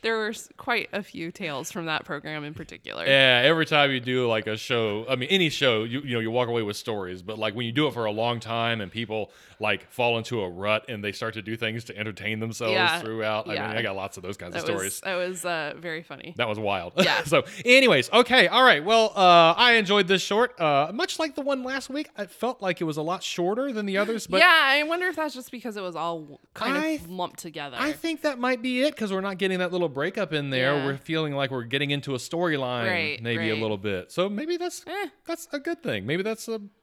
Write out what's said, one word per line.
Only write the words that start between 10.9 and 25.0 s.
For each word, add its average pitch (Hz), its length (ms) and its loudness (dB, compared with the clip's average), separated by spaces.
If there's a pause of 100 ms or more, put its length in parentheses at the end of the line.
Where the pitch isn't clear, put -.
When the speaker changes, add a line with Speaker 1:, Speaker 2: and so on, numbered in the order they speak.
Speaker 2:
and 107 140 -8
they 104 80 -2
start 110 220 -6
to 113 80 -8
do 107 160 -6
things 113 280 -4
to 113 120 -14
entertain 107 420 -6
themselves 113 340 -2
Speaker 1:
Yeah. 170 260 2
Speaker 2:
throughout, 110 500 -4
I 104 60 -4
Speaker 1:
Yeah. 73 140 -4
Speaker 2:
mean, 104 80 -4
I 113 40 -2
got 101 140 -4
lots 95 220 -8
of 90 60 -16
those 98 140 -8
kinds - 160 -12
Speaker 1:
That 170 100 -6
Speaker 2:
of 156 120 -4
Speaker 1:
was, 190 220 -4
Speaker 2:
stories. - 40 -12
Speaker 1:
that 190 140 -4
was, 180 300 -6
uh, 160 320 -4
very 165 260 -10
funny. 151 340 -16
Speaker 2:
That 120 100 0
was 107 120 -4
wild. 98 380 -2
<laughs> - 60 6
Speaker 1:
Yeah. 147 200 2
Speaker 2:
So, 147 200 2 (220)
anyways, 240 480 6
okay, 233 340 6
all 220 160 4
right. 165 220 6
Well, 220 300 6
uh, 175 420 10
I 233 160 8
enjoyed 202 340 4
this 185 140 4
short. 226 400 0
Uh, 151 320 4
much 320 260 -2
like 320 160 -2
the 302 60 -6
one 269 220 -2
last 262 260 -6
week, 285 260 -6
I 208 120 -8
felt 247 340 -6
like 185 180 -2
it 180 60 -2
was 151 120 -2
a 156 40 -4
lot 170 220 -4
shorter 220 500 -2
than 214 140 -4
the 190 100 -2
others. 214 300 -2
But 185 140 2
Speaker 1:
Yeah, 359 120 8
I 294 300 4
wonder 349 240 -2